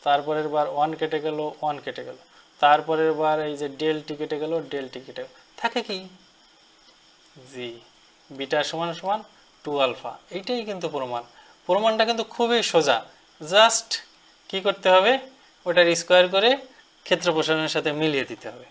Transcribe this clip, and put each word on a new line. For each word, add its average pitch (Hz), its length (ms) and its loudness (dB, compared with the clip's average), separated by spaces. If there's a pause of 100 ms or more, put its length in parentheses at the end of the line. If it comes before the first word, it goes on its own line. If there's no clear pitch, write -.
তারপরের 151 520 0
বার 147 200 2
ওয়ান 151 160 0 (100)
কেটে 156 240 -4
গেল, 156 140 -4 (220)
ওয়ান 147 240 -4
কেটে 131 240 -10
গেল, 127 100 -16 (420)
তারপরের 156 600 4
বার 156 160 2 (120)
এই 147 120 -6
যে 147 80 -6 (120)
del 156 260 0
t - 20 -18 (120)
কেটে 151 220 -4
গেল, 156 100 -4 (200)
del 139 200 -6
t - 20 -20 (120)
কেটে 127 180 -14
গেল, - 80 -20 (280)
থাকে 233 280 -4
কি? 196 100 -8 (1500)
জি, 123 180 -10 (600)
বিটা 139 280 -2 (120)
সমান 165 200 -4 (100)
সমান 202 200 -2 (440)
টু 151 80 -6 (120)
আলফা। 120 280 -4 (240)
এইটাই 240 340 -6
কিন্তু 180 240 -8
প্রমাণ। 123 280 -6 (440)
প্রমাণটা 220 440 2
কিন্তু 226 140 -4 (100)
খুবই 233 260 2 (120)
সোজা, 143 260 4 (540)
just 220 380 4 (600)
কি 190 160 -4
করতে 190 280 0
হবে, 196 180 6 (540)
ওটার 175 200 6 (140)
স্কয়ার 180 240 6 (100)
করে 208 160 4 (560)
ক্ষেত্র 175 300 2
প্রসারণের 156 400 0
সাথে 151 140 0 (100)
মিলিয়ে 147 300 0
দিতে 117 220 -12
হবে। 123 180 -20